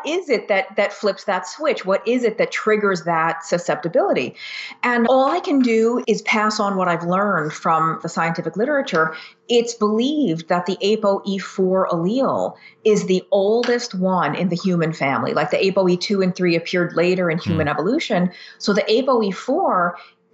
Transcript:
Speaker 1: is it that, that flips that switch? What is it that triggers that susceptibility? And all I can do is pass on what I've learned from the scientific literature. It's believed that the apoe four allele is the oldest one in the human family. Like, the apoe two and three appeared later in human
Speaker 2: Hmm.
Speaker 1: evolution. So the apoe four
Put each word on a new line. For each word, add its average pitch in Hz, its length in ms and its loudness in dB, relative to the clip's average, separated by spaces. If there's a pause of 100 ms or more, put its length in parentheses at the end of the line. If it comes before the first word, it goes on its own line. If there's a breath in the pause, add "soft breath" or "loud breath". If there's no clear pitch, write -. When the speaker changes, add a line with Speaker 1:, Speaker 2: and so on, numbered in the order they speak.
Speaker 1:
is 330 240 -4
it 226 180 0
that, 190 280 0
that 202 180 0
flips 196 300 -2
that 190 240 -2
switch? 285 400 -4
What 196 200 0
is 240 160 2
it 226 140 0
that 170 140 0
triggers 202 540 0
that 165 380 0
susceptibility? 175 920 0 (480 loud breath)
And 240 260 2
all 262 160 6
I 320 140 0
can 349 180 0
do 233 500 2
is 208 140 2
pass 214 380 0
on 196 180 0
what 185 100 2
I've 170 160 0
learned 180 480 0
from 160 520 0
the 165 60 -4
scientific 165 480 -4
literature. 208 580 0 (340 loud breath)
It's 233 240 2
believed 214 760 0
that 175 180 0
the 190 160 -2
apoe 196 580 0
four 185 460 0
allele 170 640 0 (300 loud breath)
is 190 240 2
the 180 240 2
oldest 233 640 0
one 180 400 0
in 175 140 0
the 170 60 -2
human 170 380 0
family. 135 400 -2
Like, 151 160 0
the - 80 0
apoe 190 420 2
two 190 220 -2
and 185 140 0
three 175 200 0
appeared 170 400 -2
later 175 360 2
in 165 80 -2
human 160 260 0
Speaker 2:
Hmm. 147 60 0
Speaker 1:
evolution. 185 600 0 (280 loud breath)
So - 120 -2
the 196 120 2
apoe 233 500 2
four 226 640 0 (360 loud breath)